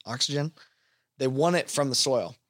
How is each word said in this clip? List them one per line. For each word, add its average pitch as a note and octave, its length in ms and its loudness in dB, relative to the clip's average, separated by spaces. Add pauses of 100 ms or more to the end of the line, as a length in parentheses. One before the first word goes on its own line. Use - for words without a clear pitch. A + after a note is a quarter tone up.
oxygen, C#3+ 460 -2 (680)
they C3+ 100 2
want D3+ 280 2
it - 140 -2
from C#3+ 180 0
the B2+ 60 -2
soil. A#2 400 0 (160)